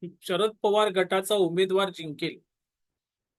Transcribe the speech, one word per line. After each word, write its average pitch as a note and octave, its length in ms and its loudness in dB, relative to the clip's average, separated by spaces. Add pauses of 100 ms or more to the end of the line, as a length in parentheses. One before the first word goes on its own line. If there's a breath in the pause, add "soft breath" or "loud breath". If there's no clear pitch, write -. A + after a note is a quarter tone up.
(220)
शरद G3 280 0 (120)
पवार G#3 280 2
गटाचा F#3+ 460 0
उमेदवार F#3 540 2
जिंकेल. D#3 500 -8 (1000)